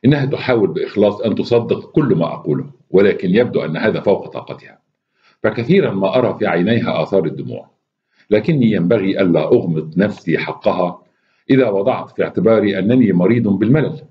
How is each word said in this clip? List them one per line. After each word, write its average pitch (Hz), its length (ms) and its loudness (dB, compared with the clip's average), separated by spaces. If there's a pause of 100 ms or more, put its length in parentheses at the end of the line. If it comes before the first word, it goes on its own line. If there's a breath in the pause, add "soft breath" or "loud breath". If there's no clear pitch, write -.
إنها 139 200 2
تحاول 117 480 -2
بإخلاص 101 480 0
أن 104 140 -2
تصدق - 560 -2
كل 135 240 2
ما 80 100 0
أقوله، - 540 -6 (120)
ولكن 95 440 2
يبدو 110 260 0
أن 80 160 -6
هذا 92 220 -2
فوق - 280 -2
طاقتها، - 520 -16 (640)
فكثيرا 131 480 2
ما 98 240 -2
أرى 117 240 2
في 104 80 -2
عينيها 87 560 0
آثار 90 220 0
الدموع، 62 440 -10 (600)
لكني 127 420 2
ينبغي 95 500 0
ألا 82 220 2
أغمض 80 540 -2
نفسي 101 400 -2
حقها 90 640 -4 (480)
إذا 131 200 4
وضعت 98 420 -2
في 95 120 -4
اعتباري 101 560 2
أنني 107 340 2
مريض 104 340 2
بالملل 107 640 0